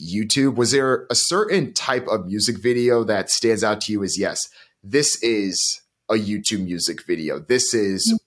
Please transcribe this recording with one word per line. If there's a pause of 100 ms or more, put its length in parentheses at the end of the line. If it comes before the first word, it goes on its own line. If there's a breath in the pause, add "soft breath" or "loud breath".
YouTube?
Was
there
a
certain
type
of
music
video
that
stands
out
to
you
as,
"Yes, (340 soft breath)
this
is (280)
a
YouTube
music
video.
This
is